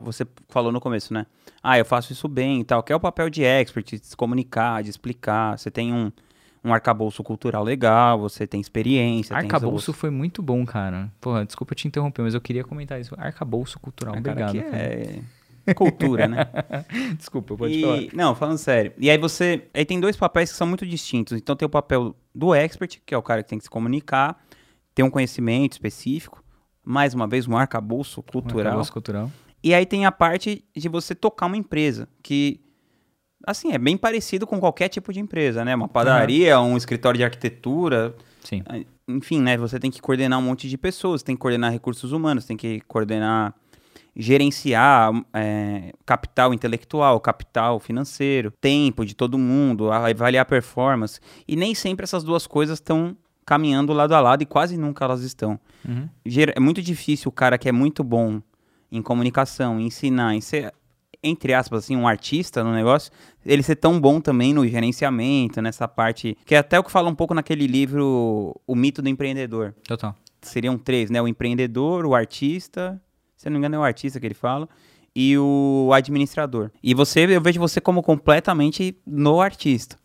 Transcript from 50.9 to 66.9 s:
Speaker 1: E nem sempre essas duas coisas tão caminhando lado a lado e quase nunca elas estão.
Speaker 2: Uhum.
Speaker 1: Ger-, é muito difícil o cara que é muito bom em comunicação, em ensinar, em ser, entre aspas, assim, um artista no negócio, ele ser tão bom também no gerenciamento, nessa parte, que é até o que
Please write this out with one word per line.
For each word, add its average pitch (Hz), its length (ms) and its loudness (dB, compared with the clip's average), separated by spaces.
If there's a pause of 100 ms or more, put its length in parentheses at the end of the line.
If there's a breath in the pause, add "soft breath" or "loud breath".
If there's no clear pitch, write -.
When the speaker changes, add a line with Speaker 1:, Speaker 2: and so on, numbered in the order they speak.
Speaker 1:
E - 80 -6
nem 196 200 -2
sempre 190 300 -6
essas 175 200 -6
duas 165 220 -2
coisas 151 340 -2
tão 165 360 -2 (300)
caminhando 147 480 2
lado 151 200 4
a 156 60 8
lado 135 220 6
e 143 40 -6
quase 175 300 0
nunca 147 300 -4
elas 127 160 -2
estão. 107 360 -6 (300 loud breath)
Speaker 2:
Uhum. 123 200 -6 (180)
Speaker 1:
Ger-, 143 280 4
é - 60 2
muito 160 220 4
difícil 156 460 -4
o 127 40 -4
cara 127 240 2
que 127 120 -2
é 127 40 4
muito 143 320 2
bom 113 380 0 (480)
em 117 100 -6
comunicação, 120 800 -2
em 113 60 -2
ensinar, 120 480 0
em 107 60 -2
ser, 147 320 -6 (500)
entre 147 320 0
aspas, 123 300 0
assim, 135 120 -4
um 120 120 2
artista 127 560 -2
no 113 100 0
negócio, 117 380 2 (340 soft breath)
ele 143 160 4
ser 151 140 0
tão 165 240 4
bom 147 200 6
também 131 320 2
no 143 140 4
gerenciamento, 120 960 0
nessa 113 240 -4
parte, 113 580 -2
que - 100 4
é 147 40 10
até 147 200 4
o 185 60 2
que - 60 -16